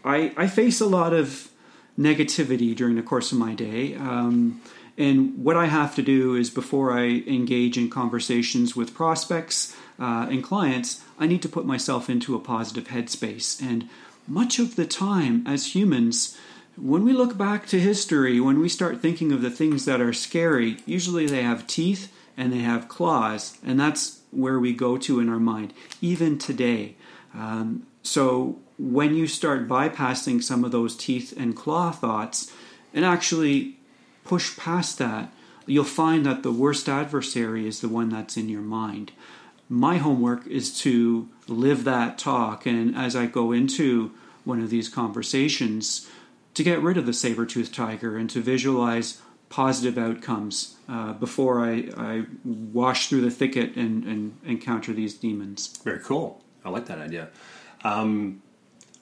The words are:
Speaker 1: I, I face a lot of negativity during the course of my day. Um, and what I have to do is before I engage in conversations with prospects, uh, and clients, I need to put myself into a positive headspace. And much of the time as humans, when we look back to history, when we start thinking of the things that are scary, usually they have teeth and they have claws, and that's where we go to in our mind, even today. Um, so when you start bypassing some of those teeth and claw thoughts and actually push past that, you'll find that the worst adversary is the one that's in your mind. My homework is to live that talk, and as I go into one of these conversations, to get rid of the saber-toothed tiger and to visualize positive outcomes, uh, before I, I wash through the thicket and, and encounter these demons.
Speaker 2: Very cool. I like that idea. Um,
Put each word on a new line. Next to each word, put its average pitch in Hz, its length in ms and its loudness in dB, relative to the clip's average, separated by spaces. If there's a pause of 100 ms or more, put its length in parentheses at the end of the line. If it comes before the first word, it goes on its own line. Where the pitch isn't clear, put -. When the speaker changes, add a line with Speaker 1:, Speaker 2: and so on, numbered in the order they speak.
Speaker 1:
I, 147 320 2
I 185 120 2
face 233 320 4
a 220 60 4
lot 175 260 4
of 139 380 0 (480)
negativity 139 760 2
during 120 200 2
the 113 60 0
course 120 300 -2
of 131 60 2
my 113 160 0
day. 117 400 -4
Um, 120 640 0 (380)
and 135 440 4
what 160 140 4
I 170 100 4
have 151 300 2
to 143 60 0
do 131 320 4
is 120 160 2
before 131 420 0
I 120 340 2
engage 123 520 2
in 117 120 0
conversations 120 840 0
with 113 180 -4
prospects, 165 800 -2 (240)
uh, 120 320 -2
and 131 140 -2
clients, 135 580 -2 (160)
I 156 80 2
need 175 160 2
to 160 60 -6
put 165 160 -4
myself 127 460 -2
into 123 240 0
a 113 40 -2
positive 113 500 -6
headspace. 120 720 -6
And 117 260 -2 (400)
much 226 300 0
of 240 180 0
the 165 100 0
time 151 600 0
as 139 280 -2
humans, 131 640 2 (400)
when 151 260 2
we 247 120 6
look 247 240 2
back 202 300 0
to 185 120 4
history, 147 600 4
when 135 200 4
we 170 80 4
start 165 320 -2
thinking 165 320 2
of 131 80 2
the 120 100 0
things 147 360 0
that 131 160 2
are 120 100 2
scary, 127 720 2
usually 175 420 0
they 135 160 0
have 117 240 -2
teeth 185 460 -2 (240)
and 127 160 0
they 123 60 0
have 117 300 -2
claws, 117 760 0
and 131 160 2
that's 147 400 0 (100)
where 131 300 0
we 123 140 2
go 123 240 0
to 131 200 0
in 117 120 2
our 113 100 0
mind, 110 320 0 (300)
even 165 340 2
today. 120 580 -2 (400)
Um, 113 520 -6 (200)
so 131 520 2 (200)
when 143 360 2
you 160 120 2
start 139 420 -2
bypassing 127 760 0
some 123 220 0
of 123 60 -2
those 117 260 0
teeth 123 400 -4
and 117 200 -2
claw 170 340 -2
thoughts 113 640 -4 (420)
and 151 100 4
actually 160 720 2 (480)
push - 320 -2
past - 420 -2
that, 113 340 -4 (340)
you'll 143 180 2
find 160 400 2
that 135 200 0
the 127 80 0
worst 139 360 2
adversary 127 800 -2
is 110 140 -8
the 117 80 -4
one 113 200 0
that's 110 280 -6
in 110 120 -4
your 104 140 -6
mind. 107 480 -6 (580)
My 131 300 2
homework 123 480 2
is - 340 -4
to 117 480 4 (200)
live 131 360 2
that 120 340 0
talk, 117 480 -2
and 120 280 2
as 127 220 -2
I 120 100 0
go 117 240 0
into 123 640 2 (320)
one 120 160 -2
of 113 100 -4
these 113 180 0
conversations, 117 1200 -2 (460)
to - 80 -2
get 165 180 2
rid 175 160 2
of 143 100 0
the 120 60 0
saber-toothed 117 640 -2
tiger 110 420 -4
and 113 140 -4
to 127 100 -2
visualize 123 800 0 (280)
positive 131 500 0
outcomes, 113 800 -4 (120)
uh, 110 260 -8
before 123 500 0
I, 117 320 -2
I 110 280 -6 (200)
wash 120 640 -2
through 135 140 2
the 123 100 2
thicket 127 420 -2
and, 113 300 -2
and 107 400 -8
encounter 117 480 -4
these 107 220 -4
demons. 101 680 -8
Speaker 2:
Very 90 160 -6
cool. - 420 -6 (240)
I - 60 -10
like 113 160 -6
that - 120 -12
idea. 80 300 -10 (560)
Um, 104 580 -2 (600)